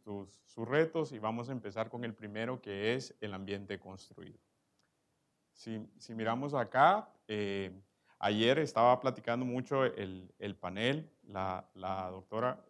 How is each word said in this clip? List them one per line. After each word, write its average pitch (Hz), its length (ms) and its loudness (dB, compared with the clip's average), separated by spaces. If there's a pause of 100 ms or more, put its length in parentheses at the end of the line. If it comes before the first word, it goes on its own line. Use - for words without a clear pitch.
sus, 101 420 -10
sus 113 220 -8
retos 156 460 0
y 110 60 -12
vamos 117 300 -2
a - 20 -8
empezar 113 380 -6
con 120 160 -8
el 113 80 -6
primero, 110 480 -6
que 104 320 0
es 131 280 -6
el 104 120 -6
ambiente 98 460 -6
construido. 92 580 -18 (1120)
Si, 113 460 -10
si - 160 -16
miramos 117 400 -2
acá, 147 560 6 (180)
eh, 98 440 -2 (480)
ayer 110 400 6
estaba 123 420 6
platicando 127 460 -2
mucho 131 360 0
el, 95 540 -2
el 101 180 -6
panel, 117 540 -2 (140)
la, 95 500 -4
la 95 380 -4
doctora, 110 580 -4